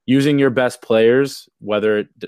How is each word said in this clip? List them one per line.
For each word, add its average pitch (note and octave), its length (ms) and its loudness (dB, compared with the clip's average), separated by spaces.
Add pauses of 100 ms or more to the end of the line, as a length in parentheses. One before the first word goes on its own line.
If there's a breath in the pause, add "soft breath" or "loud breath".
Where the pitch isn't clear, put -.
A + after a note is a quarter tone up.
using C#3 320 0
your C#3 120 2
best B2 320 -4
players, A#2+ 640 0 (100)
whether G#2 400 -2
it, G2+ 100 -6 (200)